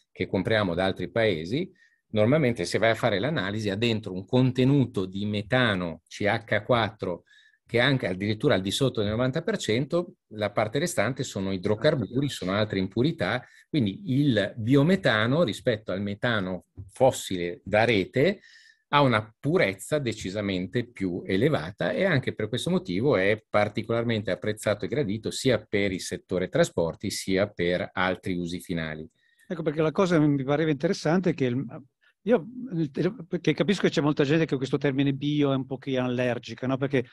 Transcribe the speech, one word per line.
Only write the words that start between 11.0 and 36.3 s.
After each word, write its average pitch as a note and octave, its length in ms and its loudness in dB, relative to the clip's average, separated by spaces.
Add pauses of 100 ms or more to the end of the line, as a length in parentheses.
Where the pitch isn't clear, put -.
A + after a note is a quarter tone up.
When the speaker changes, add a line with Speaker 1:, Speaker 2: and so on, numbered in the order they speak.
Speaker 1:
sono F#2+ 280 -4
idrocarburi, A2+ 760 0
sono F#2 240 -4
altre G2+ 260 0
impurità, A#2 640 0 (240)
quindi G#2+ 360 0 (180)
il A2 340 2
biometano C#3 880 4
rispetto A2 480 -2
al F#2+ 100 -4
metano G2+ 600 -4 (300)
fossile F2+ 720 0
da G#2 180 4
rete A#2+ 560 2 (520)
ha D3 100 6
una A2 360 2
purezza D3 600 0
decisamente G2+ 880 -4
più F#2 360 -4
elevata A#2+ 680 0
e - 140 0
anche C#3 280 0
per G#2+ 140 -4
questo A#2+ 220 -4
motivo B2+ 480 0
è G2+ 320 2
particolarmente G#2+ 840 -2
apprezzato G#2 540 -2
e - 20 -8
gradito A2 420 -4
sia A#2 320 0
per G2+ 300 -2
il F2+ 80 -4
settore F2+ 480 -4
trasporti F#2 640 -2
sia F#2+ 380 0
per F2 420 -2
altri F#2 460 -2
usi F2 240 -6
finali. D#2+ 440 -6 (400)
Speaker 2:
Ecco E3 160 -8
perché D#3 200 -2
la D#3 100 2
cosa F3+ 260 2
che D3+ 80 6
mi C#3+ 200 2
pareva D3 260 0
interessante E3+ 600 0
è - 20 -4
che C3 140 0
il, B2 180 -2 (600)
io, G3 180 2 (480)
eh, F3+ 200 -2 (140)
perché E3+ 260 0
capisco F3+ 300 0
che F#3+ 60 4
c'è - 120 2
molta D3 240 2
gente D#3+ 200 4
che D3 120 -2
questo C3+ 200 -2
termine C#3 360 0
bio C#3+ 400 0
è - 20 2
un C3+ 100 -2
po' C3 120 -8
che C3 200 -4
allergica, B2 680 -2